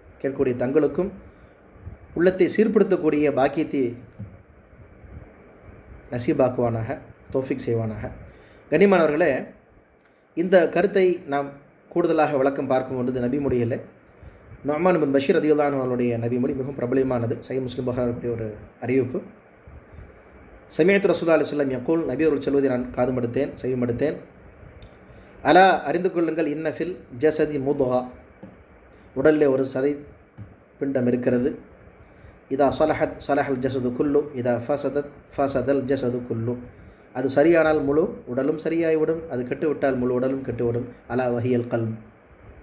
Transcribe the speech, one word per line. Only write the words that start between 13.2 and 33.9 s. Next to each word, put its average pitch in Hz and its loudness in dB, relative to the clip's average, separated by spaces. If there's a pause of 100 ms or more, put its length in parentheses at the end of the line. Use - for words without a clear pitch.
நபி 123 0
மொழியில் 123 0 (840)
நுஅமான் 165 2
பின் 139 2
பஷீர் 151 2
ரலியல்லாஹு 147 4
அன்ஹு 139 0
அவர்களுடைய 123 0
நபி 120 -2
மொழி 127 -2
மிகவும் 131 -6
பிரபலமானது. 127 0 (120)
சஹீஹ் 131 -4
முஸ்லிம் 127 -6
புகாரியுடைய 120 -2
ஒரு 110 -6 (260)
அறிவிப்பு. 123 0 (1600)
சமீஅத்து - 0
ரசூலுல்லாஹி 185 4
ஸல்லல்லாஹு 165 4
அலைஹி 147 4
வஸல்லம் 135 0
யகூல், 165 0
நபி 135 -2
அவர்கள் 147 2
சொல்வதை 139 2
நான் 123 -2
காதுமடுத்தேன், 123 -2 (120)
செவிமடுத்தேன். 127 -2 (1300)
"அலா, 170 6
அறிந்து 175 -2
கொள்ளுங்கள், 160 0
இன்ன 151 -4
ஃபில் 180 -6 (220)
ஜஸதி 151 2
முத்கா, 131 0 (1080)
உடலிலே 151 4
ஒரு 131 2
சதை 143 0 (800)
பிண்டம் 135 0
இருக்கிறது. 123 0 (920)
இதா 135 2
ஸலஹத் 156 0 (120)
ஸலஹல் 139 0
ஜஸது 123 -2